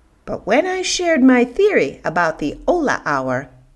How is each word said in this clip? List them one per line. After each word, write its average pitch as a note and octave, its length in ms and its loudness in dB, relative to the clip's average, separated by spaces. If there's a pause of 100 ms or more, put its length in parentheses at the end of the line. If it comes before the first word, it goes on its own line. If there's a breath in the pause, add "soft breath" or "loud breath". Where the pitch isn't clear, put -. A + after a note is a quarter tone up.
(260)
But - 220 -10
when C#4 180 0
I F#4 160 -4
shared E4 420 0
my B3+ 220 6
theory B3+ 580 0
about E3 360 -2
the - 280 -6
Ola D4+ 380 0
hour, C3 440 -4 (260)